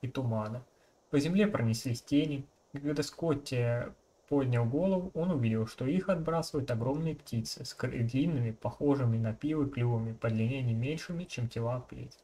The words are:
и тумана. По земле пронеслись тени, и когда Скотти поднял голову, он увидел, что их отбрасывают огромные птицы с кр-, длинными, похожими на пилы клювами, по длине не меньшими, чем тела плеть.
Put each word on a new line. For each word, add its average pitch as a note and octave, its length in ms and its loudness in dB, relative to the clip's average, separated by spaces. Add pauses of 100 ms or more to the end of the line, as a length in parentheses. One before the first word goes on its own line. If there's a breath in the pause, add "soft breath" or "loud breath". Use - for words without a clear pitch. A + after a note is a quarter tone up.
и C3 60 -4
тумана. A2+ 560 -2 (480 soft breath)
По D3 80 6
земле F3+ 260 4
пронеслись A#2+ 560 0
тени, C#3+ 460 0 (260)
и C#3+ 60 -6
когда C#3+ 240 -2
Скотти B2 840 -2 (380)
поднял B2 380 2
голову, F3+ 480 0
он E3+ 160 0
увидел, A2+ 380 2
что - 180 -6
их F#3 240 0
отбрасывают D#3+ 600 0
огромные C#3+ 440 0
птицы - 480 -6
с - 120 -12
кр-, B2+ 160 -4
длинными, B2+ 600 0
похожими B2+ 640 2
на A2 180 0
пилы D3 340 0
клювами, A#2 440 0
по A#2 160 -2
длине A#2 340 2
не A#2+ 100 2
меньшими, D#3+ 520 -2
чем A#2+ 220 -4
тела A#2+ 320 -2
плеть. B2+ 440 -14